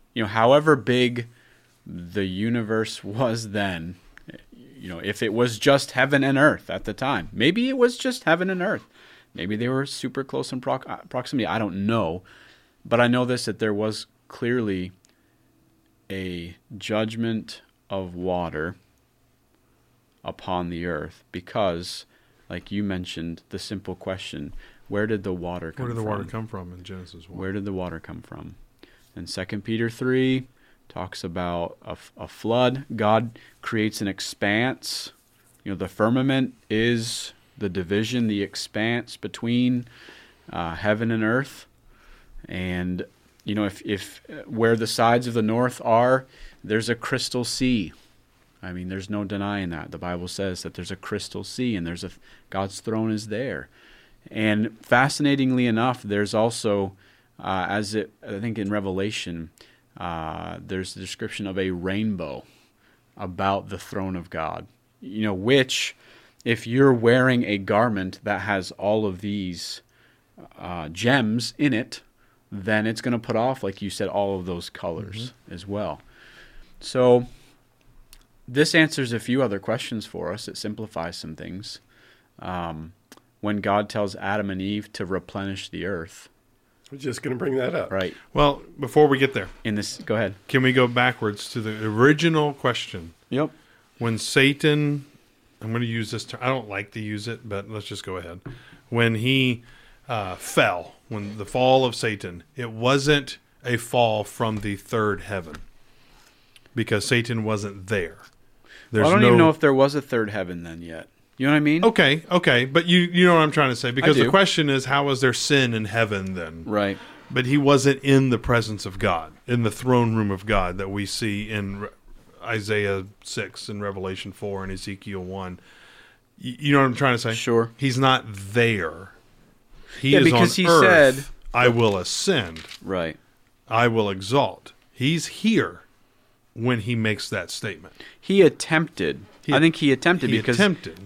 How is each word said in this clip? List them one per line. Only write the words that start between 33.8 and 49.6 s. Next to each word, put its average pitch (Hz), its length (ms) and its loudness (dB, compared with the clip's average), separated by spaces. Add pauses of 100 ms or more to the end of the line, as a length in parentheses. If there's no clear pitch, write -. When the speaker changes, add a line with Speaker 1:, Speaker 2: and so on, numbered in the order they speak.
Speaker 1:
an 104 80 -2
expanse. - 1040 -4 (520)
You 98 80 -8
know, 92 40 -6
the 90 120 -6
firmament 131 640 0 (160)
is 113 640 -2 (260)
the 101 100 -4
division, 107 600 -2
the 101 140 0
expanse 113 760 -4
between, 123 720 -2 (640)
uh, 85 240 -6
heaven 107 340 0
and 113 140 -2
earth. 127 420 -2 (800)
And, 90 560 -4 (400)
you 107 120 -4
know, 107 80 0
if, 98 200 -6
if, - 360 -6 (100)
uh, 151 120 -14
where 113 340 2
the 110 100 -2
sides 120 400 4
of 117 80 -6
the 117 80 2
north 120 420 0
are, 123 420 4 (360)
there's 107 260 -2
a 120 60 2
crystal 123 500 -4
sea. 117 480 0 (720)
I 92 100 -12
mean, 90 160 -8
there's 95 220 -8
no 104 140 -2
denying 101 460 -4